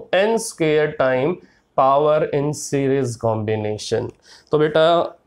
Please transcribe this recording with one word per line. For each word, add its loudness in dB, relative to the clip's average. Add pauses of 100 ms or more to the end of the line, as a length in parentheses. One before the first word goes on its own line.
(140)
N 2
square 0
time 2 (420)
power 4 (200)
in -2
series -2
combination। -2 (420)
तो 2
बेटा 2 (400)